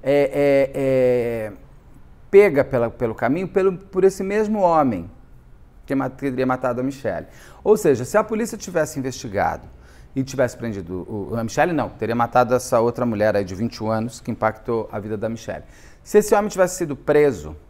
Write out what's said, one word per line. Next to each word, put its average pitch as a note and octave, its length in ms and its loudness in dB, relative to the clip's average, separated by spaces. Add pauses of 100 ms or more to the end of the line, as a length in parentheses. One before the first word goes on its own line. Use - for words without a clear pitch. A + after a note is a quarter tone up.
é, C3+ 120 0
é, C#3 600 2
é, B2 800 0 (760)
pega F#3 320 6
pela, A#2+ 260 0
pelo A2 240 -4
caminho D3 320 -2
pelo, F#3+ 280 0
por F#3 320 0
esse F#3+ 180 2
mesmo G#3 380 0
homem C#3 500 2 (760)
que C#3+ 80 -6
ma-, C3+ 160 -2
teria C3 360 -4
matado B2+ 340 -2
a C3 40 -4
Michelle. A2 440 -6 (340)
Ou G#3+ 140 4
seja, C3+ 300 2
se - 100 -8
a G#3+ 80 4
polícia G#3+ 340 -4
tivesse D#3 400 -4
investigado G2 720 -4 (480)
e C3+ 80 -2
tivesse C3 320 -2
prendido F#2 540 -8
o, G#2+ 260 -8
a A2+ 80 -4
Michelle, D3+ 300 0
não, A#2+ 160 -2
teria A2+ 260 -4
matado A#2+ 400 2
essa B2 240 0
outra A#2+ 260 0
mulher G#2+ 300 0
aí G2+ 80 2
de F#2 100 -8
vinte G#2+ 220 -6
e A2 80 -10
um A2 80 -2
anos A2 300 -6
que A#2+ 100 -8
impactou A2 640 -4
a G#2+ 40 -8
vida G#2+ 200 -8
da A2 100 -6
Michelle. G#2 380 -10 (360)
Se - 180 4
esse G#3 140 2
homem G#3 140 2
tivesse F#3 300 0
sido D3 180 -4
preso C3+ 580 2 (160)